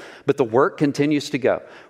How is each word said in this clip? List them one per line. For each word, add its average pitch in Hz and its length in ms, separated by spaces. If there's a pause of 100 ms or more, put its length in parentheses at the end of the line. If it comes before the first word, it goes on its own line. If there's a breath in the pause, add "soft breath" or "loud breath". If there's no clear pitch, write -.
(260 loud breath)
But 143 100
the 139 80
work 127 340
continues 147 520
to 143 80
go. 110 220 (300 loud breath)